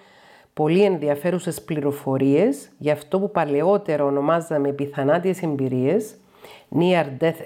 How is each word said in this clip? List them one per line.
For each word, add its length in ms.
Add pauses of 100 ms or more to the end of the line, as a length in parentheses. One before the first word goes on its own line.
(540)
πολύ 280
ενδιαφέρουσες 800
πληροφορίες 1040 (100)
για 140
αυτό 280
που 100
παλαιότερα 760
ονομάζαμε 640
επιθανάτιες 760
εμπειρίες, 720 (640)
near 280 (140)
death 260